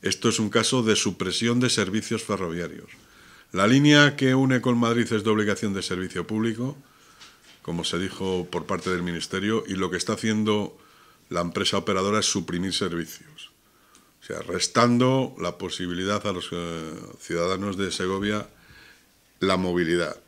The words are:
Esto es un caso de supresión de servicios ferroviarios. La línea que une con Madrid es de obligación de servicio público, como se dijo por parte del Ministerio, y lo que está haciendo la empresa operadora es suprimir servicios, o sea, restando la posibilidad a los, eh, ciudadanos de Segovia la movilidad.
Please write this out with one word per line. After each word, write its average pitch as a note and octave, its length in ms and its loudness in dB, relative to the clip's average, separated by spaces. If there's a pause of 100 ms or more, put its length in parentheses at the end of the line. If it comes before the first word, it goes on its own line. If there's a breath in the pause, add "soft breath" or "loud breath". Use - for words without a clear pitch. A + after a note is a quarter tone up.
Esto - 280 0
es G#2+ 100 2
un G#2+ 100 2
caso A#2 360 2
de A2 100 4
supresión G2+ 640 0
de B2 120 2
servicios G#2 520 -2
ferroviarios. E2+ 640 -6 (640 loud breath)
La F#2+ 160 2
línea C#3+ 480 8
que C3 200 2
une C3 260 4
con B2 180 2
Madrid A#2 340 2
es G#2+ 120 0
de A2 60 2
obligación G#2 440 0
de F#2+ 80 -4
servicio F2+ 420 -4
público, A2+ 520 -4 (840 loud breath)
como E2+ 200 -6
se - 160 -4
dijo F#2 500 -2
por E2 180 -6
parte F#2 240 -2
del F2 120 0
Ministerio, F#2+ 640 -2
y G2 80 -4
lo F#2 160 -2
que F2+ 60 -4
está G2 160 -2
haciendo G#2+ 680 0 (520 soft breath)
la F2 100 -2
empresa F2+ 380 0
operadora G2 420 0
es G2 60 0
suprimir F2 480 -2
servicios, - 760 -8 (720 soft breath)
o - 20 -20
sea, - 180 -10
restando A#2+ 1000 2
la F2 180 -4
posibilidad F#2 720 -4
a G2+ 40 -2
los, F2+ 200 -6
eh, E2+ 400 -8 (280)
ciudadanos F#2 560 -2
de F#2+ 140 -2
Segovia G2 560 -4 (920 loud breath)
la F#2+ 160 2
movilidad. F2 600 0 (120)